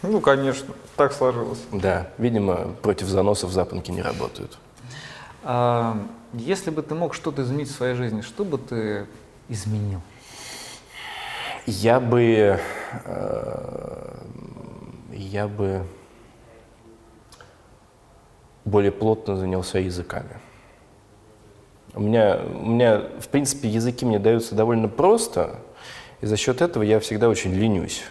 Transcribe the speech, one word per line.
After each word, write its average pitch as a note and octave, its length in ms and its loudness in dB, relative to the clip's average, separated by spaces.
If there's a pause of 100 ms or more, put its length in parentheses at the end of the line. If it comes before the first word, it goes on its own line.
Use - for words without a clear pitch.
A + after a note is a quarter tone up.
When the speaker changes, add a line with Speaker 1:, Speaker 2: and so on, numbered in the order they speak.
Speaker 1:
Ну, G#3 180 2
конечно, C3+ 460 4 (300)
так C#3 160 4
сложилось. A#2+ 440 0 (140)
Speaker 2:
Да, F#2 360 0 (120)
видимо, G2 640 0
против G2 240 2
заносов F#2+ 440 2
запонки F#2 380 -2
не F2+ 140 -4
работают. - 520 -6 (880)
Speaker 1:
А, A#2+ 540 2 (360)
если D#3+ 360 -4
бы D#3 140 -4
ты D3+ 100 -6
мог E3 220 -4
что-то C#3+ 260 -4
изменить C3 300 -2
в - 40 -10
своей B2+ 200 0
жизни, A2+ 260 -2
что G3+ 240 -6
бы D3 140 -2
ты G#2+ 480 -4 (420)
изменил? G#2 520 -4 (1600)
Speaker 2:
Я A2+ 340 4
бы, A2+ 600 6 (460)
э, - 1080 -8 (1000)
я G2+ 340 -4
бы G2 340 -2 (2750)
более G2+ 280 4
плотно A2 460 0
занялся F#2 420 -2
языками. F2+ 580 -6 (1600)
У G#2 80 -6
меня, G#2 380 4 (220)
у G#2 60 -4
меня, A2+ 340 6 (180)
в - 100 -10
принципе, C#3 400 0
языки A#2+ 360 0
мне G#2+ 140 4
даются A2+ 340 4
довольно A2+ 340 4
просто, F3 720 2 (600)
и - 40 -6
за G#2+ 120 2
счет B2+ 240 0
этого E3+ 220 2
я G#2+ 160 6
всегда A2 300 2
очень G2 240 2
ленюсь. G2 580 2